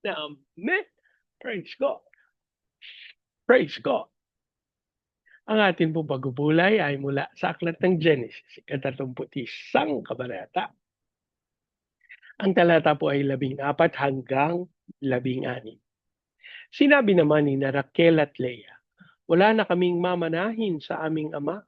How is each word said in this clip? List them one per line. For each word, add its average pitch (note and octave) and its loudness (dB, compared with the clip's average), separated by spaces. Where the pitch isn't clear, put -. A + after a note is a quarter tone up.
Amen! E3+ -6
Praise G3 -10
God! C4+ -2
Praise - 2
God! - -4
Ang A3 2
atin E3+ 0
pong D#3 -4
pagbubulay D3 0
ay C#3+ -2
mula C#3 -4
sa F3+ -2
Aklat E3+ -6
ng F3+ 2
Genesis, D3 -2
ikatatlumput-isang C3+ -6
kabanata. B2 -10
Ang G3 2
talata D#3+ 6
po D3 -2
ay C#3 0
labing-apat C#3 -2
hanggang C#3 -2
labing-anim. B2+ -4
Sinabi C#4 4
naman D3+ 4
ni C3+ 0
na C3+ -2
Raquel D#3+ 4
at C#3+ -2
Leah, B2 -8
"Wala F#3 4
na A3 0
kaming F3 0
mamanahin F3+ -2
sa D#3 -8
aming D#3 -4
ama. D#3+ -6